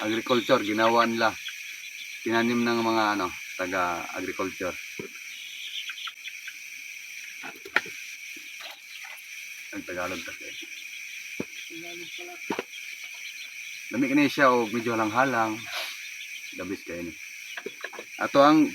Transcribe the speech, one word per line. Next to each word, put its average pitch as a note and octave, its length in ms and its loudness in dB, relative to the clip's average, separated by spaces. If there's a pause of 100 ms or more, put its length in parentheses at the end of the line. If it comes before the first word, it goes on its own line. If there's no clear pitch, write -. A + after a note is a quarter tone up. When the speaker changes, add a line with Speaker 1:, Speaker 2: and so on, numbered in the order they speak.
Speaker 1:
agriculture, A2+ 600 4
ginawa A2+ 440 6
nila. A2+ 240 4 (920)
Tinanim A#2 440 4
ng A#2 160 4
mga, A2+ 220 4 (140)
ano, F#2 80 2 (320)
taga-agriculture. F2+ 1160 0 (4000)
Ang G2 160 -6
Tagalog F2+ 400 -2
kasi. - 240 -10 (1200)
Speaker 2:
Tagalog E4+ 480 -10
pala. F4 160 -10 (1600)
Speaker 1:
Lami C3 160 2
ka C3 80 2
na C#3+ 160 6
siya C#3 200 8
o A#2+ 200 6
medyo A#2 240 0
halang-halang. A2+ 640 4 (1000)
The F#2 80 -6
best F#2+ 200 -4
kayo E2+ 200 -6
ni. D#2+ 80 -8 (1080)
Ato C#3 240 8
ang D3+ 300 10